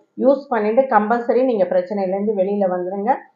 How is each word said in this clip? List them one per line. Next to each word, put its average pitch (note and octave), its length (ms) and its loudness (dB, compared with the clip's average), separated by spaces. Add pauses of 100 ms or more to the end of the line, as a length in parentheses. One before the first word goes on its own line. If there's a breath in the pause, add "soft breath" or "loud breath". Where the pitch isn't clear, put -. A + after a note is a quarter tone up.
(180)
யூஸ் C4 300 2
பண்ணிட்டு A3+ 400 0
கம்பல்சரி A#3 560 2
நீங்க A3 220 2
பிரச்சனையிலேருந்து G3 680 -2
வெளியில G3 340 0
வந்துருங்க. F#3+ 440 -2 (220)